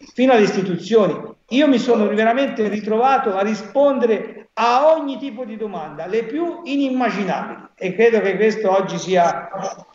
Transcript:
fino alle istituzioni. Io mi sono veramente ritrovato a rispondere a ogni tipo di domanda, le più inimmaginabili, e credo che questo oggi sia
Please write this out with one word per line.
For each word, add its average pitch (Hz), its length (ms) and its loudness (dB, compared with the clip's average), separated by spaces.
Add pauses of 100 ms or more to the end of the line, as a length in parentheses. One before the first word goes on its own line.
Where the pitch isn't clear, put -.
(140)
fino 254 200 4
alle 214 100 6
istituzioni. 185 880 0 (180)
Io 277 180 2
mi 262 100 4
sono 220 300 2
veramente 220 600 0
ritrovato 214 680 0
a 196 60 0
rispondere 226 1120 0
a 247 400 4
ogni 277 240 -2
tipo 254 280 -10
di 214 120 -12
domanda, 165 480 -10
le 220 200 -2
più 320 380 -6
inimmaginabili, 247 1120 -4
e 180 200 -6
credo 226 260 4
che 190 140 0
questo 208 360 0
oggi 190 260 0
sia 170 520 0 (460)